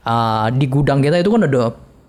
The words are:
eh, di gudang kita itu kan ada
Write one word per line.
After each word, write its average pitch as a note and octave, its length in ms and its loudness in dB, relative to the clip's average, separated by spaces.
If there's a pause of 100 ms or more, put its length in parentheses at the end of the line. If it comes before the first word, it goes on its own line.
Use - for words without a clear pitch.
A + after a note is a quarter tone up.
eh, A2+ 500 -2
di C#3 140 0
gudang C#3 320 0
kita C#3+ 180 2
itu G3 140 0
kan A3+ 140 2
ada B2+ 340 0 (320)